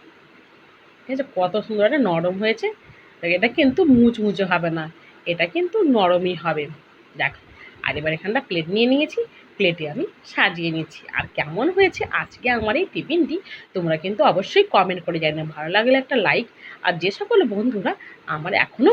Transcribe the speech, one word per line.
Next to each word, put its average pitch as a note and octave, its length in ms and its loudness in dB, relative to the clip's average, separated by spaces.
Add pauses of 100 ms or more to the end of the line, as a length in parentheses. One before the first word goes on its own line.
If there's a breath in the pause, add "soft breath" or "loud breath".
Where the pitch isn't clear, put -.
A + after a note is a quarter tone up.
(960)
ঠিক - 180 -12
আছে, C4+ 100 -4 (100)
কত F3+ 200 0 (120)
সুন্দর G#3 220 0
একটা C#4+ 200 2
নরম F3 340 0
হয়েছে। A3 240 -2 (480 loud breath)
দেখো, E3+ 220 -2
এটা G#3 120 0 (100)
কিন্তু C4+ 220 4 (120)
মুচমুচে G#3+ 600 4
হবে E3+ 260 0
না, D#3+ 60 -6 (420 loud breath)
এটা E3+ 200 0
কিন্তু F4+ 300 -4 (200)
নরমই F3+ 480 2
হবে। D#3 200 -2 (500)
দেখো C#3+ 260 -4 (460 loud breath)
আর C3+ 100 -4
এবার D#3 180 -2
এখানটা G#3 340 -6
প্লেট E3 260 -4
নিয়ে A#3 180 2
নিয়েছি, D4+ 280 -2 (340 loud breath)
প্লেটে E3+ 360 -2
আমি A3+ 140 -6 (280)
সাজিয়ে E3+ 400 0
নিচ্ছি। D#3+ 300 -8 (120)
আর - 100 -4 (100)
কেমন E3 320 -4 (100)
হয়েছে F#4+ 260 2 (180)
আজকে - 260 -10 (120)
আমার G#3+ 180 -2
এই F#4 140 0
টিফিনটি C#4 460 -2 (360 loud breath)
তোমরা E3+ 240 -2
কিন্তু F#3+ 240 -6 (100)
অবশ্যই C#4 420 2
কমেন্ট F#3 320 2
করে E3+ 200 -4
জানিও। D#3 300 -2
ভালো D#3 220 -8
লাগলে B3 220 4
একটা C4 180 -2 (100)
লাইক, F#3 200 0 (400 loud breath)
আর F3+ 60 2 (100)
যে F#3 160 0
সকল G#4 200 2 (160)
বন্ধুরা A3 380 -2 (360 loud breath)
আমার D#3 240 -6 (120)
এখনও D#4+ 280 2